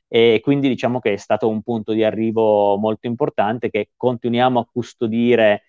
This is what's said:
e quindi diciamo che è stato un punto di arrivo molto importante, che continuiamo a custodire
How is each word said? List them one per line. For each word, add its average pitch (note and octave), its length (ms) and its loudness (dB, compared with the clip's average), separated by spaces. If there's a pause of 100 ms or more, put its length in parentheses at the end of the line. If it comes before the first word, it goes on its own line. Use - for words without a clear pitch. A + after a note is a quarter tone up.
e A#2 340 4
quindi C#3+ 260 0
diciamo B2 320 -2
che G#2+ 140 -2
è - 20 -2
stato G#2+ 320 -2
un A2 140 -4
punto A2+ 300 -6
di A2 120 0
arrivo G#2+ 760 0
molto G#2+ 280 -4
importante, A#2 640 -4
che G#2 260 -6
continuiamo B2 640 0
a A#2 100 -4
custodire A2+ 1000 0